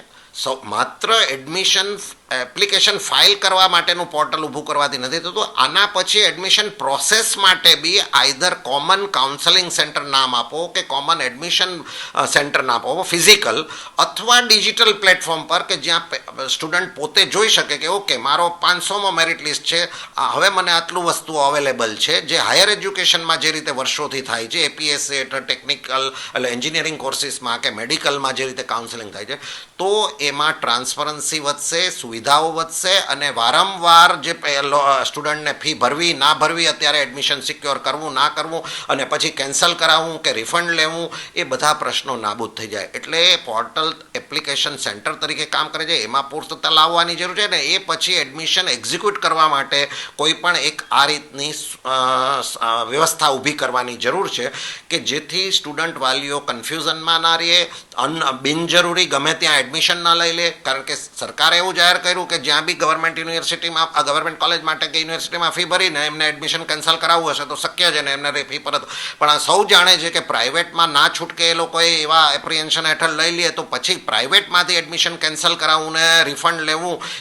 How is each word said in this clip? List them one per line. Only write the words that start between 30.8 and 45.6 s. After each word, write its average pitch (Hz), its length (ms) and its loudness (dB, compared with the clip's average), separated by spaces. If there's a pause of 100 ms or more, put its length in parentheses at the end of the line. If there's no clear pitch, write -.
વધશે, 165 500 -2
સુવિધાઓ 143 640 0
વધશે 165 480 0
અને 143 300 -2
વારંવાર 170 840 6
જે 156 180 -4
પહેલો, 143 440 0
અ, 139 260 4
સ્ટુડન્ટને 151 500 -2
ફી 151 200 -4
ભરવી, 147 400 2
ના 139 200 4
ભરવી, 165 320 2
અત્યારે 151 340 2
એડમિશન 135 420 -2
સિક્યોર 143 360 -4
કરવું, 143 360 -4
ના 139 160 2
કરવું 160 340 -6 (260)
અને 135 160 0
પછી 151 240 -2
કેન્સલ 139 440 0
કરાવવું 165 480 0
કે 151 100 0
રિફંડ 170 380 -2
લેવું, 165 420 0 (240)
એ 175 80 -2
બધા 156 300 0
પ્રશ્નો 123 420 -4
નાબૂદ 107 380 -4
થઈ 113 140 -10
જાય. 98 180 -6
એટલે 165 600 2
પોર્ટલ 127 500 -2 (200)
એપ્લિકેશન 143 640 -4
સેન્ટર 107 360 -6
તરીકે 151 320 -6
કામ 147 220 -2